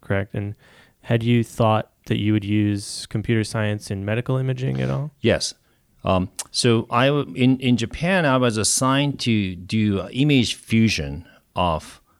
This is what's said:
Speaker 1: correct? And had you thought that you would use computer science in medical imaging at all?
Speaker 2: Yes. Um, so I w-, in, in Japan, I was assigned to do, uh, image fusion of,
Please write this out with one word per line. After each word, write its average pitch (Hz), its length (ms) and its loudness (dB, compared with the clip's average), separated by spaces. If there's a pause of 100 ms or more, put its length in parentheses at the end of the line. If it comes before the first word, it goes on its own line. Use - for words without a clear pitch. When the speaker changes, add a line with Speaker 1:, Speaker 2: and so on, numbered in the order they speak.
Speaker 1:
correct? 98 340 -4
And 104 200 -6 (460)
had 117 220 -2
you 120 200 4
thought 110 480 0 (160)
that 117 100 -2
you 107 160 0
would 104 120 0
use 104 640 -2
computer 110 360 -2
science 104 460 -4
in 98 160 -6
medical 120 320 -2
imaging 131 440 -2
at 131 100 -2
all? 139 200 -4 (100)
Speaker 2:
Yes. 104 340 0 (480)
Um, 92 260 0 (220)
so 117 400 2
I 123 160 2
w-, 143 280 -2
in, 127 240 4
in 123 180 2
Japan, 165 500 -2
I 131 100 4
was 120 200 2
assigned 135 640 0
to 101 340 0
do, 98 460 0
uh, 95 100 -10
image 135 420 2
fusion 85 720 0 (300)
of, 85 440 -4 (200)